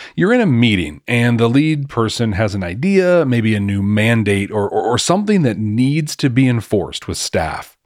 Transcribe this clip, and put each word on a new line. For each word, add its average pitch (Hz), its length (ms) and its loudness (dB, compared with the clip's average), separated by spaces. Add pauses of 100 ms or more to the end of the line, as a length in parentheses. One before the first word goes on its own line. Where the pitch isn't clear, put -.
(140)
you're 180 180 2
in 247 80 4
a 220 60 2
meeting 107 600 2
and 120 340 0
the 117 80 2
lead 143 400 0
person 113 440 -2
has 101 220 -2
an 95 80 -4
idea, 175 640 2
maybe 113 280 2
a 101 60 0
new 98 220 -2
mandate 104 680 0
or, 101 180 -2
or, 101 140 -2
or 117 160 0
something 202 440 2
that 113 160 0
needs 127 580 -2
to 139 140 0
be 127 180 2
enforced 104 600 -4
with - 100 -6
staff. - 680 -6